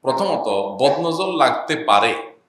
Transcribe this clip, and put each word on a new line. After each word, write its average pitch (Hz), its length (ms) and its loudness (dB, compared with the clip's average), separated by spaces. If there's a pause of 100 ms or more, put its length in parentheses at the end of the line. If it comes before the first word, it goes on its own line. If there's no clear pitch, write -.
প্রথমত, 143 460 -2 (360)
বদনজর 170 500 0
লাগতে 151 420 0
পারে 117 560 0 (160)